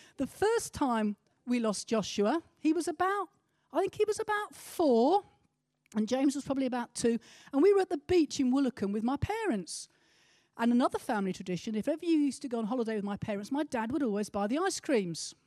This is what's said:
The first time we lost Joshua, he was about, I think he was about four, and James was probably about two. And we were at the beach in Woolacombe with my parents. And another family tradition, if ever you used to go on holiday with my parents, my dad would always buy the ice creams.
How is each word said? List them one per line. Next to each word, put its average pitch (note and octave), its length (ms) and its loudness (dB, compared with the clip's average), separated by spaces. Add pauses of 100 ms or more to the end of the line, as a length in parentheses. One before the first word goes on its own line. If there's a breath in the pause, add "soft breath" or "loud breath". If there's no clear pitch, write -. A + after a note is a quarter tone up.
(180 loud breath)
The C4+ 100 -2
first - 460 0
time A3 420 0 (300)
we B3 140 0
lost A3 280 -2
Joshua, A3 540 0 (180)
he D#4 140 2
was D#4+ 140 0
about, F#4 420 -2 (420)
I D4 100 0
think F#4+ 140 -2
he G#4+ 100 2
was G4+ 140 -4
about G#4+ 360 -4
four, D4+ 680 4 (720)
and G#3+ 120 0
James C4 260 2
was C#4 100 -6
probably C4+ 220 -2
about A#3+ 300 -4
two. A#3 240 0 (320 loud breath)
And C#4 100 2
we G4 100 8
were G4 100 6
at F#4 80 0
the F4 80 -4
beach E4+ 420 2
in B3+ 120 2
Woolacombe B3 420 0
with G#3+ 100 -2
my C4 140 -2
parents. F#4 720 -4 (680 soft breath)
And A#3 160 2
another C4 280 2
family G3 340 -4
tradition, F#3 400 -6
if G#3+ 140 -4
ever D#4 180 -2
you E4 120 2
used C#4+ 260 0
to D4 40 -8
go A#3 120 -4
on A3+ 60 -2
holiday A3 300 -2
with G3+ 80 -4
my G3+ 140 -4
parents, G3+ 340 -6
my C#4+ 120 0
dad A#3 280 -4
would D4+ 120 -2
always G#3 260 -2
buy G3+ 160 -2
the B3 140 -2
ice F#4 200 -2
creams. F#3+ 540 -2 (140)